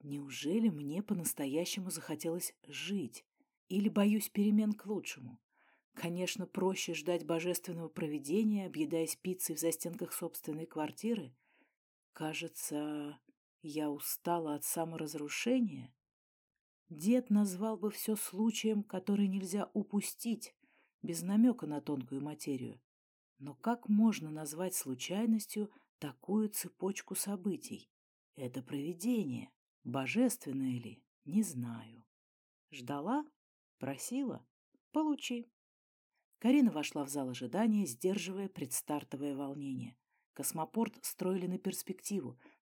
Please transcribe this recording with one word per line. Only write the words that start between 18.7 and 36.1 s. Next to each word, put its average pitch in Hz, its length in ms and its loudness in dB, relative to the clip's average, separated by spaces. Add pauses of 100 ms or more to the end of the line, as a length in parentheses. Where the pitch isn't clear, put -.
который 202 440 2
нельзя 190 460 -2
упустить, - 840 -2 (460)
без 165 220 -4
намека 214 420 6
на 147 160 -4
тонкую 139 400 -2
материю. 135 580 -4 (600)
Но 139 160 -10
как 233 340 0
можно 208 400 6
назвать 156 460 -4
случайностью 208 960 0 (260)
такую 208 520 0
цепочку - 680 -6
событий? 190 720 -4 (460)
Это 131 260 -6
провидение. 160 920 -2 (320)
Божественное 131 960 0
ли? - 240 -12 (220)
Не 180 160 4
знаю. 117 640 -6 (640)
Ждала? 147 540 -2 (540)
Просила? 156 640 -4 (460)
Получи. 285 560 0 (880)